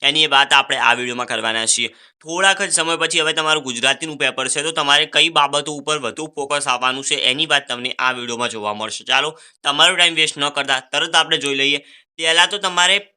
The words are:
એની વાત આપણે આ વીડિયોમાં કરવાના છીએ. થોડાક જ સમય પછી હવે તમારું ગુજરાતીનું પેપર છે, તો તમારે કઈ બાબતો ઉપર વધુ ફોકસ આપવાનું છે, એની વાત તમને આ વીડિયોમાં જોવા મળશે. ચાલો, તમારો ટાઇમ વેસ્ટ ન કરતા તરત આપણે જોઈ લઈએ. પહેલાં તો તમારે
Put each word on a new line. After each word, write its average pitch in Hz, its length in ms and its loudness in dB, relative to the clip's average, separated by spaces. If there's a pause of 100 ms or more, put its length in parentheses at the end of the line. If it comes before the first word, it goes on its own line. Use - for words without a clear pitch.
એની 151 260 2
વાત 139 260 4
આપણે 135 240 4
આ 120 160 4
વીડિયોમાં 123 320 -4
કરવાના 113 400 -2
છીએ. 117 220 0 (340)
થોડાક 185 400 2
જ 185 100 -4
સમય 165 260 0
પછી 165 220 0
હવે 156 140 2
તમારું 156 300 0
ગુજરાતીનું 135 540 -2
પેપર 131 300 -2
છે, 143 160 -2
તો 160 80 -4
તમારે 147 340 2
કઈ 151 240 2
બાબતો 147 420 0
ઉપર 151 260 -4
વધુ 139 380 -6
ફોકસ 143 320 -4
આપવાનું 127 360 -2
છે, 147 120 -2
એની 139 300 0
વાત 147 240 0
તમને 123 300 -6
આ 127 120 0
વીડિયોમાં 120 380 -4
જોવા 104 240 -6
મળશે. 107 300 -8
ચાલો, 139 360 -2 (240)
તમારો 156 320 2
ટાઇમ 170 180 2
વેસ્ટ 156 240 0
ન 143 120 0
કરતા 139 300 -2
તરત 156 360 -4
આપણે 160 220 2
જોઈ 139 180 -2
લઈએ. 139 220 0 (400)
પહેલાં 165 320 2
તો 202 80 -6
તમારે 185 580 0